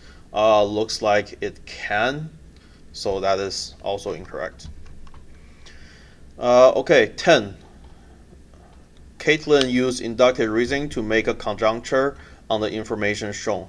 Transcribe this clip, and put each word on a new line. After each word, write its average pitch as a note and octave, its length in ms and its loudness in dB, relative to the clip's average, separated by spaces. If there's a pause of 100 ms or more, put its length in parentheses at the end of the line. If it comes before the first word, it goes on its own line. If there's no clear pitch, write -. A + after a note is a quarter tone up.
(340)
Uh, G#2+ 300 4
looks G#2 400 -4
like G#2 380 0
it G2 240 -8
can, C3+ 640 -4 (640)
so G2 260 -4
that F#2+ 200 0
is - 440 -8
also G2+ 300 -6
incorrect. - 560 -12 (1700)
Uh, B2 320 8
okay, C3+ 440 4
ten. A2+ 420 2 (1600)
Caitlin D3+ 520 2
used B2+ 320 0
inductive A#2+ 480 2
reasoning B2 400 -2
to B2+ 140 -6
make G#2+ 240 0
a A#2 60 -2
conjecture A#2 840 -2 (320)
on A2 100 0
the G#2+ 120 -2
information G#2 600 -4
shown. F#2+ 380 -6